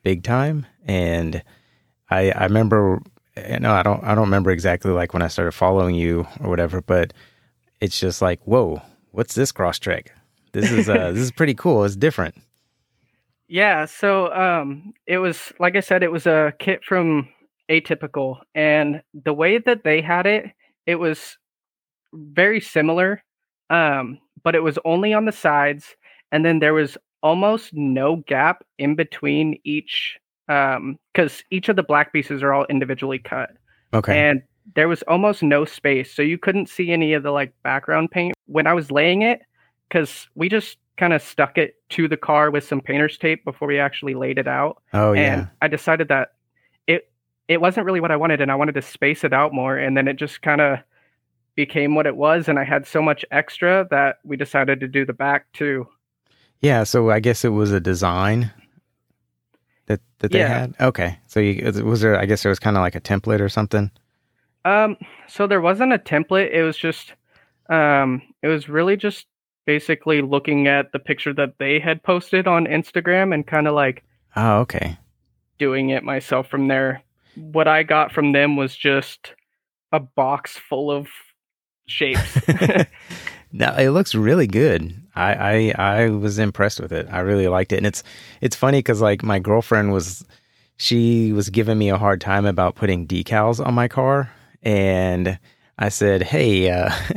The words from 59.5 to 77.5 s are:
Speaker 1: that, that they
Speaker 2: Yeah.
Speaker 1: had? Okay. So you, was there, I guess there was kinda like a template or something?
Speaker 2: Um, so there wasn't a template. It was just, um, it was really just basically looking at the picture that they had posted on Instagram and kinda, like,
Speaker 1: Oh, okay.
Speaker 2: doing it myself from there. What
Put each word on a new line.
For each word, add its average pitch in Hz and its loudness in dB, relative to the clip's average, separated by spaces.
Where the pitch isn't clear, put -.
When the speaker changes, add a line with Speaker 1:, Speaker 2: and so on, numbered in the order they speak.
Speaker 1:
that, 104 -2
that 110 -2
they - 4
Speaker 2:
Yeah. 120 0
Speaker 1:
had? 127 -6
Okay. 92 0
So - -2
you, 104 0
was 110 0
there, 107 4
I 98 -2
guess 101 0
there 101 2
was 95 0
kinda 104 2
like 90 0
a 87 -10
template 104 0
or 101 0
something? 104 -2
Speaker 2:
Um, 208 2
so - -4
there 196 2
wasn't 208 2
a 202 2
template. 185 0
It 165 2
was 160 -2
just, - -6
um, 139 2
it 139 -2
was 151 -2
really 170 0
just - -8
basically 151 0
looking 143 0
at 139 2
the 139 -6
picture 147 -4
that 143 -4
they 143 0
had 160 -4
posted 185 0
on 170 2
Instagram 175 0
and 151 -2
kinda, 151 0
like, 139 0
Speaker 1:
Oh, 107 4
okay. - -6
Speaker 2:
doing 135 0
it 131 -2
myself 131 -4
from 139 -2
there. 135 0
What 156 0